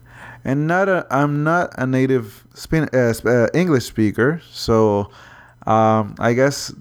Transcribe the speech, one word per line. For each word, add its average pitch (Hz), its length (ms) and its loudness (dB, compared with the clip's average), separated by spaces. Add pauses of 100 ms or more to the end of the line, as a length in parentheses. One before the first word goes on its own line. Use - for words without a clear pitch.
(440)
And 143 220 -2
not 185 220 0
a, 180 220 -2
I'm 147 340 0
not 170 340 0
a 127 80 -2
native 131 580 0 (100)
spin-, - 380 -2
uh, 120 220 2
sp-, - 120 -6
uh, 117 280 4
English 160 300 2
speaker, 113 680 0
so, 107 600 0 (560)
um, 110 520 2
I 117 140 0
guess 135 480 -2